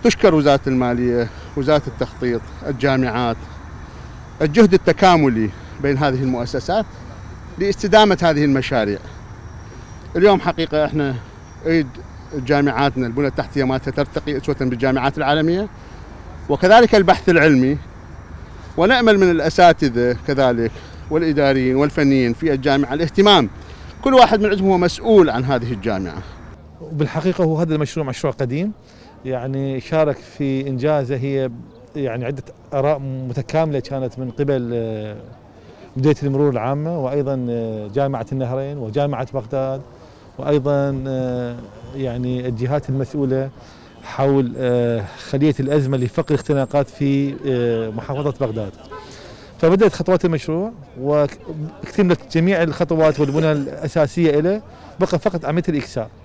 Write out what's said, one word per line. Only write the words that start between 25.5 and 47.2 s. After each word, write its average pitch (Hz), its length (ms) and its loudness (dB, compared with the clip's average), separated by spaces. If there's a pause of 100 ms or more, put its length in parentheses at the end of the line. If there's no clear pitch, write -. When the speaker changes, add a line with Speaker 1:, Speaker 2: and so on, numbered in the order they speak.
Speaker 1:
الجامعة. 95 440 -4 (760)
Speaker 2:
بالحقيقة 160 520 -2
هو 160 140 2
هذا 160 180 0
المشروع 151 300 -2
مشروع 131 280 -4
قديم، 143 380 -4 (540)
يعني 135 560 -4
شارك 156 360 0 (200)
في 135 300 -2
إنجازه 139 480 -2
هي 131 340 -2 (460)
يعني 123 300 -6
عدة 135 180 -8 (300)
آراء 139 260 0
متكاملة 135 800 -4
كانت 131 400 -8
من 127 120 -8
قبل، 131 420 -2
آه، 107 440 -6 (800)
مديرية 139 260 2
المرور 139 260 2
العامة، 139 500 -2
وأيضًا، 135 500 -2
آه، 110 380 -6
جامعة 135 440 -2
النهرين 135 460 -6
وجامعة 127 560 -2
بغداد، 135 480 -6 (560)
وأيضًا، 139 720 0
آه، 123 480 -4 (400)
يعني 123 520 -4
الجهات 127 420 -4
المسؤولة 135 600 -2 (540)
حول، 139 540 2
آه، 120 460 0 (260)
خلية 143 300 2
الأزمة 135 380 0
لفقر 123 320 -2
الاختناقات 139 600 0
في، 139 460 -2 (120)